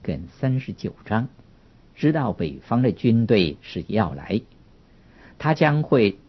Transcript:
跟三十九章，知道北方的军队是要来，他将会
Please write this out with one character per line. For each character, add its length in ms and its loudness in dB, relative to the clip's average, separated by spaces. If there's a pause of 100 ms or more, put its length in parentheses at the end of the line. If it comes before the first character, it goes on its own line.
跟 260 -8
三 320 -4
十 140 -8
九 200 -8 (120)
章， 240 -2 (640)
知 160 2
道 220 -2
北 260 -6
方 220 0
的 100 2
军 340 2
队 360 4
是 260 -10
要 260 -2
来， 280 -6 (1040)
他 80 2
将 300 2
会 340 2 (120)